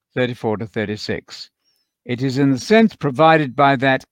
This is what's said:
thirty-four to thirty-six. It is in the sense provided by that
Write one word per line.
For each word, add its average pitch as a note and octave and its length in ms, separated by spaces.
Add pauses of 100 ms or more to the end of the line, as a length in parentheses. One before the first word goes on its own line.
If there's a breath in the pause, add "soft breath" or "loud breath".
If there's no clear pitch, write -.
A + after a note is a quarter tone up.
(120)
thirty-four A#2+ 460
to A2 80
thirty-six. - 840 (540)
It B2 180
is C3+ 140
in C#3 140
the C3 80
sense A3 360
provided D3+ 640
by C#3 200
that C3 360